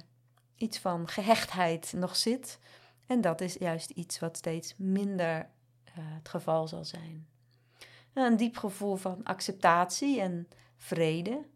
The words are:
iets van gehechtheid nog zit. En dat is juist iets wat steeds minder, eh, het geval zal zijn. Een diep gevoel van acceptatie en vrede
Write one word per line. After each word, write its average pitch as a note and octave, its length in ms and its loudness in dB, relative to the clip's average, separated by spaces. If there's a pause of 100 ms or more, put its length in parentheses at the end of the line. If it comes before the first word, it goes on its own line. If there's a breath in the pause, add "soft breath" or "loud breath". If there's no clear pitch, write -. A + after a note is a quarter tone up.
(560)
iets - 220 -4
van E3+ 300 -2
gehechtheid F#3 880 2
nog F3+ 200 -2
zit. - 420 -2 (480 soft breath)
En B3 140 2
dat E3 200 2
is F3+ 140 -4
juist E3 360 -2
iets - 280 -8
wat E3 180 -4
steeds E3+ 400 -4
minder, F#3+ 720 0 (360)
eh, - 120 -20
het D#3 320 -10
geval D#3+ 400 2
zal E3 160 -8
zijn. D#3+ 420 -12 (840 soft breath)
Een B3 240 4
diep A#3 200 2
gevoel G3+ 400 -2
van F#3+ 280 -4
acceptatie F#3 960 4
en F3 280 -2 (280 soft breath)
vrede E3+ 680 0 (120)